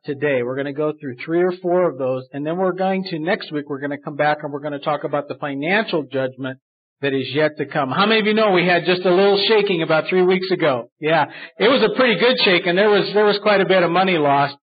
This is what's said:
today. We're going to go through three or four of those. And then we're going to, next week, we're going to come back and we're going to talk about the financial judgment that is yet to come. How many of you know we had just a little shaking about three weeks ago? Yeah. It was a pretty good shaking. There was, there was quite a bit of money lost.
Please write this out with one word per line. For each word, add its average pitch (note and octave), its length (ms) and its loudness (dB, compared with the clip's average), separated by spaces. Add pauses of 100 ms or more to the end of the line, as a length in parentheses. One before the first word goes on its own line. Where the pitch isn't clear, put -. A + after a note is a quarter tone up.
today. C#3 380 -2
We're B2 140 -4
going C#3 100 -4
to C#3+ 80 -8
go D3+ 260 -2
through B2+ 240 -10
three E3+ 200 0
or F#3 80 0 (100)
four F3+ 260 0
of C3+ 120 -4
those. C3 340 -4
And C#3+ 100 -8
then D#3+ 140 -4
we're F#3 160 0
going F#3+ 380 -2
to, E3 80 -6
next F3 320 -4
week, D3 180 -6
we're C#3 100 -6
going C#3+ 120 -6
to C#3+ 120 -8
come D3+ 120 -10
back D3+ 260 0
and D3 100 -8
we're C#3+ 100 -8
going D3 120 -6
to C#3+ 60 -8
talk D3 240 -4
about C#3+ 240 -4
the - 80 -8
financial D#3 640 -2 (100)
judgment C3 460 -6 (440)
that C#3 120 0
is C3 220 -2
yet D3+ 240 2
to C#3+ 80 -4
come. C3+ 240 -2
How F#3 160 0
many A3 120 2
of G3+ 60 -2
you G#3+ 80 0
know G#3+ 180 2
we F3 140 2
had F3 200 2
just F3+ 200 0
a F3+ 80 4
little G3 340 4
shaking G3+ 360 2
about D#3 260 0
three F#3 140 4
weeks F#3 260 2
ago? D3 400 0 (100)
Yeah. D#3 260 2 (340)
It F#3+ 80 4
was B3 160 4
a G#3 120 0
pretty A#3 240 2
good B3 240 2
shaking. F3+ 340 2
There G#3+ 120 4
was, G3 240 2
there G#3+ 120 4
was G3+ 180 2
quite G3+ 180 4
a F3+ 60 0
bit F#3 160 4
of E3 80 0
money F3+ 260 2
lost. C#3+ 460 2